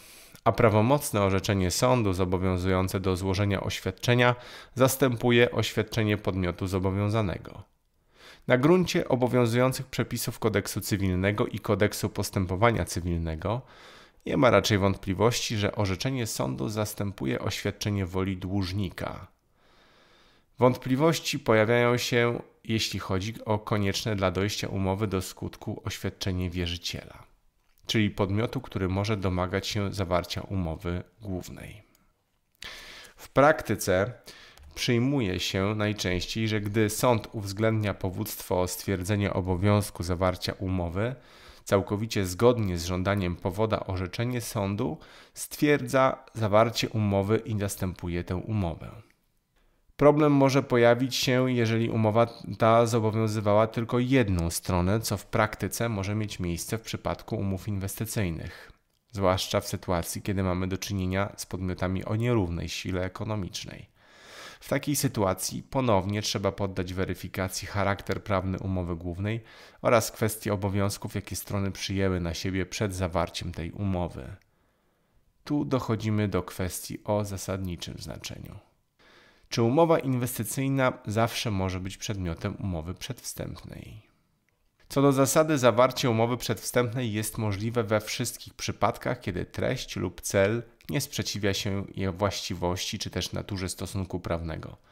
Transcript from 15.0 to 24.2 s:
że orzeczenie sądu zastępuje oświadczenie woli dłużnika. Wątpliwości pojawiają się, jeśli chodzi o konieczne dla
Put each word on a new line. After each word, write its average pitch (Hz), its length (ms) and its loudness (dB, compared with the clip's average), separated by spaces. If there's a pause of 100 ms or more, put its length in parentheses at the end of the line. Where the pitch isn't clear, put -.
że 104 200 -2
orzeczenie 107 500 -2
sądu 131 420 -4
zastępuje 107 720 -4
oświadczenie 101 680 -2
woli 95 300 -2
dłużnika. 92 880 -4 (1300)
Wątpliwości 131 800 2
pojawiają 120 580 4
się, 120 460 0 (220)
jeśli 110 340 -2
chodzi 98 360 -2 (100)
o 107 140 0
konieczne 104 580 -2
dla 95 140 2